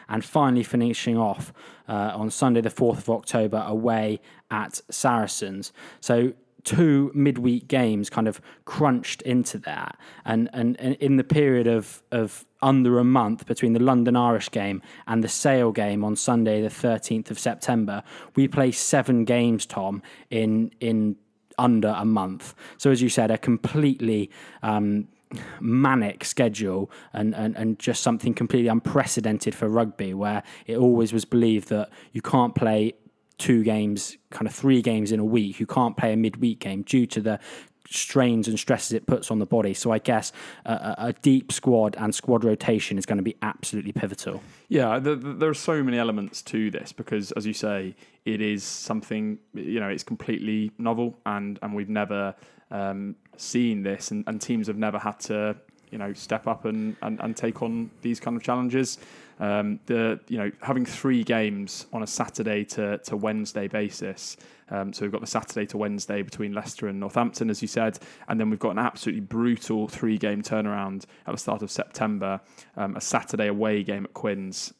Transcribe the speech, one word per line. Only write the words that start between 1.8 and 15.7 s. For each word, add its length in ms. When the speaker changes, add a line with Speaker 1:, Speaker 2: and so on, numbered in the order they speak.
Speaker 1:
uh, 260
on 160
Sunday 320
the 80
fourth 300
of 100
October 560
away 540
at 380
Saracens. 840
So 320
two 480
midweek 560
games 400
kind 180
of 140
crunched 580
into 360
that. 400
And, 300
and, 260
and 140
in 220
the 80
period 420
of, 360
of 340
under 360
a 60
month 400
between 300
the 80
London 340
Irish 340
game 300
and 160
the 60
Sale 440